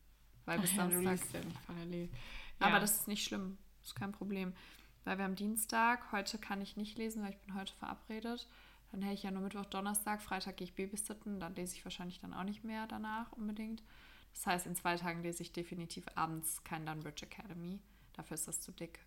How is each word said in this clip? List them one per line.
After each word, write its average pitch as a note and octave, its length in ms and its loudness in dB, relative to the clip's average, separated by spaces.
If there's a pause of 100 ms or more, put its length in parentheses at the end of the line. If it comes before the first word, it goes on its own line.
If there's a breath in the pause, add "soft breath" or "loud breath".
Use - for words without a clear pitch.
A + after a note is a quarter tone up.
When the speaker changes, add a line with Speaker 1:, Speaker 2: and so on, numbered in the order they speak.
(460)
Speaker 1:
Weil E3+ 120 4
bis F3+ 140 6
Speaker 2:
Ach G3 60 6
ja, F3+ 80 6
du F3 60 6 (100)
Speaker 1:
Samstag F#3 100 8
Speaker 2:
liest F#3 220 2
ja F3 100 0
nicht E3+ 220 -6
parallel. F3 420 -2 (500 loud breath)
Speaker 1:
Aber G3 140 10
Speaker 2:
Ja. G3 80 10
Speaker 1:
das G#3 200 4
ist - 80 -2
nicht G#3 140 0
schlimm. F#3+ 360 -2 (240)
Ist - 120 -10
kein G3 160 -2
Problem. F#3+ 440 -2 (500 loud breath)
Weil F#3+ 140 0
wir G3 60 4
haben F#3+ 120 2
Dienstag, A3+ 760 4
heute G#3 280 0
kann G3+ 240 -2
ich - 160 -6
nicht G#3+ 180 -2
lesen, A3+ 260 0
weil G3 100 0
ich G3 60 -10
bin F#3+ 160 -10
heute G3 200 -2
verabredet. A3+ 760 -4 (420 loud breath)
Dann G3 120 -2
hätte G3+ 120 2
ich G3 100 -4
ja G3 60 0
nur F#3+ 120 0
Mittwoch, G3 240 -2
Donnerstag, G#3 560 2
Freitag F#3+ 340 -2
gehe F3+ 100 -4
ich F3+ 80 -10
babysitten. G3+ 640 -2
Dann F3+ 160 -4
lese F3+ 220 -4
ich - 80 -12
wahrscheinlich F3+ 340 -6
dann - 140 -8
auch - 120 -4
nicht G#3 200 -4
mehr A3 220 -2
danach G#3+ 460 -2
unbedingt. A3 500 -2 (500 loud breath)
Das - 140 -2
heißt, F3+ 200 6
in F3 80 0
zwei F3 220 4
Tagen E3+ 260 0
lese E3+ 200 0
ich E3+ 100 -6
definitiv E3+ 640 -4
abends D#3+ 500 0
kein D#3+ 220 -4
Dunbridge D3+ 400 -6
Academy. F3 520 -6 (360 soft breath)
Dafür - 220 -6
ist - 120 -2
das - 140 -2
zu - 100 -10
dick. E3+ 340 -8